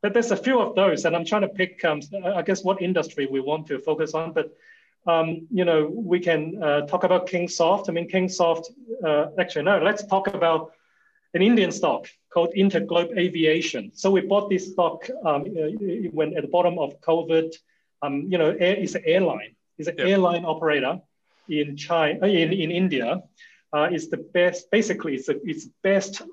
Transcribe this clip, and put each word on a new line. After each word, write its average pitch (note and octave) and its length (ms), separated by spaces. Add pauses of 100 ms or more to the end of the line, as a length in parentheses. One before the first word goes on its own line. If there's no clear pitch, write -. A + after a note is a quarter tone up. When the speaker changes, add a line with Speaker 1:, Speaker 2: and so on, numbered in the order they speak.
Speaker 1:
But G3+ 120
there's A#3 180
a G3 60
few B3 220
of - 160
those, F#3 300
and E3 100
I'm E3+ 80
trying G3+ 200
to F#3 60
pick, - 360
um, D3+ 160 (240)
I F#3 160
guess, F#3+ 220
what F#3+ 180
industry E3 460
we C3+ 120
want D3+ 280
to C#3+ 100
focus D#3 380
on. D#3+ 180
But, D#3+ 180 (540)
um, E3 460
you F#3 120
know, D#3+ 220
we F3 340
can, E3 420
uh, D3 260
talk F3+ 160
about F3+ 240
Kingsoft. F3+ 640
I - 40
mean, E3+ 160
Kingsoft, F3 560 (400)
uh, D3+ 220 (120)
actually, D#3+ 260
no, G3 180
let's G#3 200
talk F#3+ 240
about E3 440 (640)
an F3 80
Indian G#3 280
stock - 380 (240)
called E3 240
Interglobe F3 600
Aviation. D#3+ 760
So - 160
we F#3+ 120
bought G3+ 280
this F#3 220
stock, - 360 (160)
um, D3+ 200
uh, F#3+ 680
when D3+ 240
at D#3 60
the D3 80
bottom F3 300
of C#3 200
covid. D#3+ 540 (520)
Um, C#3+ 240
you F3+ 80
know, D#3+ 120
air, F3+ 260
it's G3 200
an - 100
airline. D#3 500 (220)
It's D3+ 100
an E3+ 100
Speaker 2:
Yep. D#3 100
Speaker 1:
airline F3+ 360
operator D#3 560 (480)
in D3 300
China, D#3+ 500
in, E3+ 240
in F3+ 180
India. E3+ 540 (480)
Uh, D3+ 220
it's D#3 160
the - 80
best, F3 520
basically, G3+ 460
it's - 120
the, D3 180
it's - 220
the - 40 (120)
best F#3+ 380 (100)